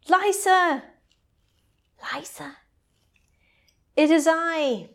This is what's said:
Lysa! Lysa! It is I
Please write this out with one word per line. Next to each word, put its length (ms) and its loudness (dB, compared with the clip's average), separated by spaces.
Lysa! 720 0
Lysa! 560 -14
It 140 4
is 200 4
I 640 -2